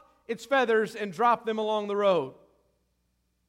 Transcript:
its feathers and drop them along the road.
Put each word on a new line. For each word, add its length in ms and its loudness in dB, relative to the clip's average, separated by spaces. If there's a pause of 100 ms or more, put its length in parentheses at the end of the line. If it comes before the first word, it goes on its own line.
(280)
its 180 -8
feathers 500 2
and 160 -8
drop 340 2
them 120 -4
along 300 -2
the 80 -4
road. 400 2 (1120)